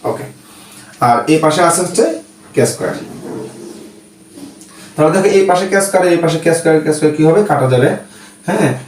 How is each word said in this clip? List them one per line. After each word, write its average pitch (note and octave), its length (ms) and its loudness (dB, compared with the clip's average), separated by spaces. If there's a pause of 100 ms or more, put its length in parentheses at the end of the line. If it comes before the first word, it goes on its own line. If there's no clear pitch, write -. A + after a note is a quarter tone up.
ওকে। - 160 -8 (800)
আর A#2+ 100 2 (160)
এই D#3 100 2
পাশে - 260 2
আছে - 160 -2
হচ্ছে F3+ 200 0 (500)
কে B2 160 2
স্কয়ার। - 240 -8 (2000)
তাহলে D#3 220 2
দেখো F#3+ 220 2
এই F#3+ 120 4
পাশে F3+ 220 2
কে G3 140 2
স্কয়ার, F#3 180 0 (100)
এই E3+ 100 2
পাশে D#3+ 220 0
কে E3+ 120 4
স্কয়ার, D#3+ 180 2 (100)
কে D#3 100 0
স্কয়ার D3+ 220 2
কি D#3 100 2
হবে? F3 220 4
কাটা C3 240 0
যাবে, C3 160 2 (580)
হ্যাঁ? F3+ 220 0 (180)